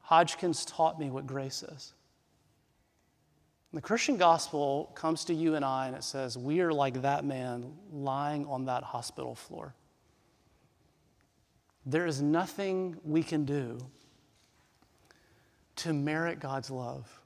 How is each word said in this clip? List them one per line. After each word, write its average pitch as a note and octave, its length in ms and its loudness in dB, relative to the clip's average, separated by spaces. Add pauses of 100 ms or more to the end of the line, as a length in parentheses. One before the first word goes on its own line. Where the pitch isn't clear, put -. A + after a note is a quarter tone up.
Hodgkins E3 640 4
taught D#3+ 340 2
me C#3+ 100 -4
what C3+ 160 -6
grace C3+ 380 -6
is." - 300 -16 (1800)
And D#3+ 60 -6
the C#3+ 40 -4
Christian A#3 360 2
gospel D#3 800 4
comes D#3+ 300 -2
to F3 80 0
you D#3+ 220 2
and D3 80 0
I, C3 240 0
and C3 80 -6
it - 80 -10
says, B2+ 340 -6
"We C#3+ 220 0
are E3+ 140 4
like C3+ 280 2
that C#3+ 220 2
man B2+ 540 -4 (140)
lying C#3+ 540 -2
on C3 200 -4
that B2+ 180 -2
hospital B2 500 -8
floor." - 400 -14 (2000)
There D#3+ 200 2
is C#3+ 160 0
nothing F#3 840 0
we D#3 200 2
can D3+ 220 0
do C3 340 -2 (2000)
to E3 160 -2
merit D#3 460 0
God's C3+ 300 -4
love. B2+ 560 -8